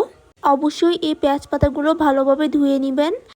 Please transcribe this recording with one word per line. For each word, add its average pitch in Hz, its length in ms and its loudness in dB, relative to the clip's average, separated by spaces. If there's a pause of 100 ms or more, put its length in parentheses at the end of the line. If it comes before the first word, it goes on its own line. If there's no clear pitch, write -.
(420)
অবশ্যই 339 600 0
এই 311 160 -2
পেঁয়াজ 285 300 0
পাতাগুলো 294 460 0
ভালোভাবে 277 540 2
ধুয়ে 285 300 0
নেবেন। 269 340 -2 (240)